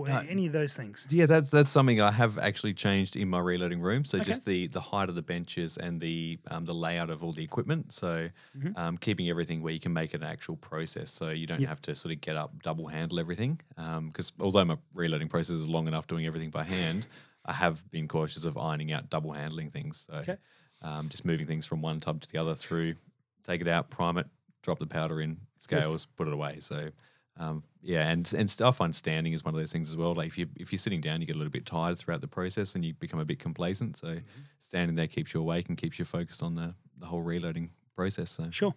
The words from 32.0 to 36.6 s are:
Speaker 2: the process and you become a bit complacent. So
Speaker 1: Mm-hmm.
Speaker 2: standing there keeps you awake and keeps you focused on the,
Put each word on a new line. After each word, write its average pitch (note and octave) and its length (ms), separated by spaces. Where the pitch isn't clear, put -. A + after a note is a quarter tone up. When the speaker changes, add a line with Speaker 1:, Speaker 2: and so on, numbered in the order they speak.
Speaker 2:
the D#2+ 60
process F#2 480
and F2+ 100
you D#2+ 100
become E2 240
a D2+ 60
bit D2+ 140
complacent. E2+ 580
So E2 100
Speaker 1:
Mm-hmm. E2 340
Speaker 2:
standing E2+ 360
there E2 120
keeps - 260
you E2 60
awake E2 300
and E2+ 80
keeps E2 220
you E2+ 60
focused - 380
on E2+ 120
the, E2+ 200